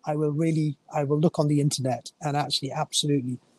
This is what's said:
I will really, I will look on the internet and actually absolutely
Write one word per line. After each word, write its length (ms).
I 100
will 160
really, 460
I 80
will 160
look 220
on 80
the 120
internet 600
and 160
actually 340
absolutely 680